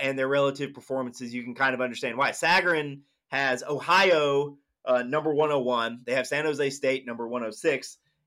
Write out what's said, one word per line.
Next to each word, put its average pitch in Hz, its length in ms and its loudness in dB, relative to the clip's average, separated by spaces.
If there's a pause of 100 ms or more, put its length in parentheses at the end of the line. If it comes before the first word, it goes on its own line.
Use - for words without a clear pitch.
and 135 160 -2
their 131 100 0
relative 139 460 2
performances, 123 580 -6
you 123 120 -6
can 120 100 -10
kind 131 200 0
of 123 60 -4
understand 120 380 -4
why. 131 140 0
Sagarin 160 680 0 (280)
has 131 340 -2
Ohio, 147 960 2 (260)
uh, 123 180 2
number 147 320 -2
one 151 160 2
oh 147 100 2
one. 120 440 0
They 120 100 -2
have 156 120 0
San 147 180 -2
Jose 143 260 0
State 135 360 -2
number 117 200 -6
one 120 160 -4
oh 110 80 -4
six. 135 460 -2 (300)